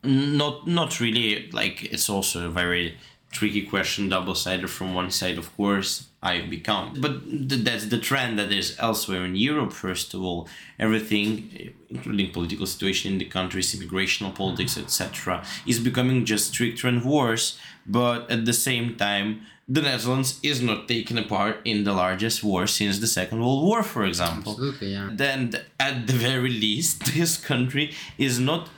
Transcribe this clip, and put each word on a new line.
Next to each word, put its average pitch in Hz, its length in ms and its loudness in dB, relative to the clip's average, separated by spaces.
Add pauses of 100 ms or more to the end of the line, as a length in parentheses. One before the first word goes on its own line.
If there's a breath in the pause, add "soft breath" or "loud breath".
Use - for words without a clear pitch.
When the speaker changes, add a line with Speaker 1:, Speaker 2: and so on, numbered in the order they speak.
Speaker 1:
Not, 143 640 2
not 170 320 2
really. 113 520 2
Like, 98 320 -2 (100)
it's - 160 0
also 87 380 0
a - 20 -2
very 87 480 0 (340 loud breath)
tricky 104 300 0
question, 98 480 0
double-sided. 92 600 -2
From 92 240 -4
one 92 160 -2
side, 90 260 -2
of 82 180 -10
course, 101 520 0 (160)
I've 85 260 -2
become, 92 500 -4
but 135 140 0 (360)
th-, 127 140 2
that's 110 220 0
the 117 140 2
trend 123 400 0
that 98 120 0
is 95 280 0
elsewhere 104 440 0
in 90 120 -2
Europe. 131 360 2
First - 440 -4
of 95 80 -4
all, 85 240 -4 (320 loud breath)
everything, 107 920 0 (160)
including 98 420 -2
political 87 340 -2
situation 98 480 -2
in 95 60 0
the 90 60 -4
countries, 92 500 -2
immigrational 92 600 -2
politics, 92 420 -2
et - 120 -8
cetera, - 540 -2 (240 loud breath)
is 117 120 2
becoming 123 460 2
just 107 280 2
stricter 117 340 0
and 120 180 2
worse. 127 540 2 (260 loud breath)
But 120 460 2
at 113 140 2
the 117 80 4
same 117 420 0
time, 101 460 0 (260 loud breath)
the 143 140 2
Netherlands 131 640 0
is 143 180 0
not 117 260 0
taking 117 300 0
a 110 60 0
part 104 400 0
in 104 220 2
the 101 80 2
largest 92 500 0
war 104 240 2
since 101 320 2
the 113 80 0
Second 101 320 0
World 135 240 2
War, 214 200 4
for 113 200 -2
example. 87 480 0
Speaker 2:
Absolutely, 110 400 -6
yeah. 98 220 -4
Speaker 1:
Then 131 380 0
th-, - 120 -6 (160)
at 131 280 0
the 131 60 2
very 127 360 2
least, 110 560 0
<laughs> 127 100 0
this 165 220 2
country 135 560 0 (240 loud breath)
is 127 200 2
not 156 400 0